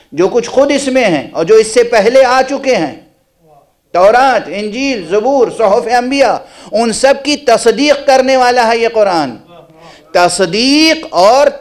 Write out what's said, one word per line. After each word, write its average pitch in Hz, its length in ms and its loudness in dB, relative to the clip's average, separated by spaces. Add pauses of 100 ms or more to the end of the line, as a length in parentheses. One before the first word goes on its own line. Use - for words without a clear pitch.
(120)
जो 170 160 0
कुछ 233 220 -2
खुद 285 220 2
इसमें 269 320 -2
हैं 156 280 -2
और 165 120 -4
जो 220 140 4
इससे 220 280 0
पहले 233 380 2
आ 254 200 2
चुके 262 300 -4
हैं, 147 340 -6 (840)
तौरात, 226 540 2
इंजील, 208 600 -6
ज़बूर, 220 440 0
सुहुफ़ 220 380 0
अंबिया, 247 500 0 (340)
उन 226 200 0
सब 269 280 0
की 294 220 -2
तस्दीक 247 600 0
करने 262 300 2
वाला 247 280 2
है 233 140 0
ये 226 120 -2
कुरान। 180 400 -2 (840)
तस्दीक 226 1000 0
और 247 340 4 (120)